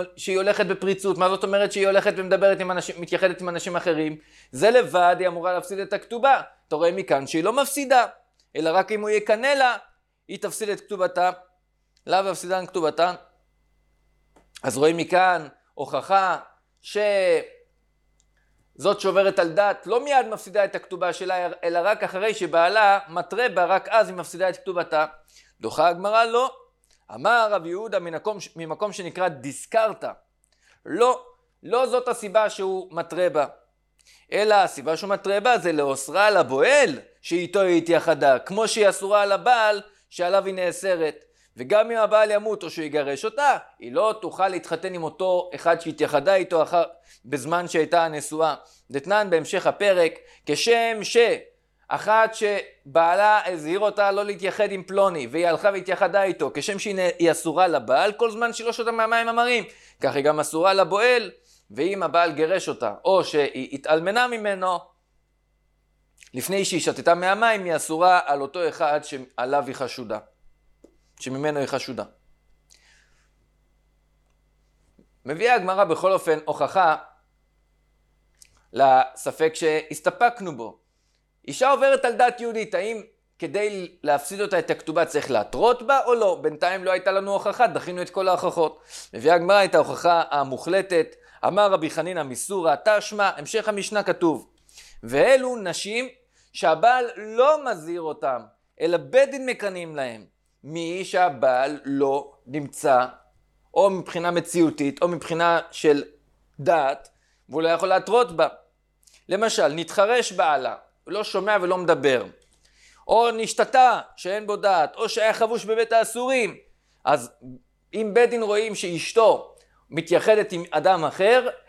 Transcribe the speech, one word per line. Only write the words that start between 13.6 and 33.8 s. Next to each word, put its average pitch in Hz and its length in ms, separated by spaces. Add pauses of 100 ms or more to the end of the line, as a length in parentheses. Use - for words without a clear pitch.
אז 123 140
רואים 156 200
מכאן 170 520 (260)
הוכחה 156 640 (440)
שזאת - 180 (2000)
שעוברת 190 380
על 170 140
דת 202 340
לא 240 180
מיד 269 260
מפסידה 202 340
את 190 100
הכתובה 175 380
שלה, 180 360 (160)
אלא 170 200
רק 214 180
אחרי 202 320
שבעלה 190 640 (100)
מתרה 175 400
בה, 180 160
רק 190 240
אז 208 200
היא 185 80
מפסידה 180 320
את 175 80
כתובתה. 165 500 (540)
דוחה 151 280
הגמרא, 202 360
לא. 240 260 (640)
אמר 214 360
רב 175 160
יהודה 202 320
ממקום 175 420
ש-, - 160
ממקום 165 360
שנקרא 180 360
דיסקרתא. 156 840 (720)
לא, 233 380 (380)
לא 233 240
זאת 233 220
הסיבה 208 420
שהוא 190 400
מתרה 170 380
בה. 147 180 (840)